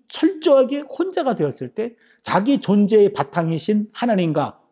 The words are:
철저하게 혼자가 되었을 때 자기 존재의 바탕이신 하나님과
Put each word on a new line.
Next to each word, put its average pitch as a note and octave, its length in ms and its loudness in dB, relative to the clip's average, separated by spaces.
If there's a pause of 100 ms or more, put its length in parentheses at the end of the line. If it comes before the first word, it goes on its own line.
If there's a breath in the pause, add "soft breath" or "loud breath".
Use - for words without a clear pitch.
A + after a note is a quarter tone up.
철저하게 C#4+ 720 2 (180)
혼자가 E4+ 380 -2
되었을 C3+ 380 -6
때 A3+ 200 -8 (300 soft breath)
자기 A3 380 0
존재의 G3+ 500 4
바탕이신 F3 800 -2
하나님과 E3 680 -2 (100)